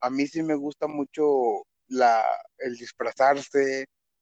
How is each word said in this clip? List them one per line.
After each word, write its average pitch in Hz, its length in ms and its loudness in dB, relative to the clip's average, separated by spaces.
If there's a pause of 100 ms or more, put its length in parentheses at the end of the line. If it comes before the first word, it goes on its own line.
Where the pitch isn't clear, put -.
A 123 80 0
mí 139 180 0
sí 160 160 -4
me 156 120 0
gusta 143 320 -4
mucho 139 760 0 (220)
la, 120 360 4 (340)
el 127 180 -8
disfrazarse, 135 1080 0 (360)